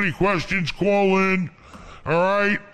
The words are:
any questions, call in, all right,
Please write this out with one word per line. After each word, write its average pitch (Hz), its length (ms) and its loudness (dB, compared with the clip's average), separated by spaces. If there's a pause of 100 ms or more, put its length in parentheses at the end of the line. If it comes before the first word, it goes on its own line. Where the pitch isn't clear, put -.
any 175 100 -2
questions, 180 580 -2
call 196 480 2
in, 190 320 0 (540)
all 156 80 -2
right, 202 460 2 (140)